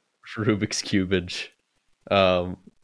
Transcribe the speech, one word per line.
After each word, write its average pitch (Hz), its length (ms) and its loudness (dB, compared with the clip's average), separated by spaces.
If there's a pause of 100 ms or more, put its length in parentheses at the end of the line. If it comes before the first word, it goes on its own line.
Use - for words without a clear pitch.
(360)
Rubik's 107 460 -2
Cubage. 92 680 -2 (600)
Um, 92 460 2 (260)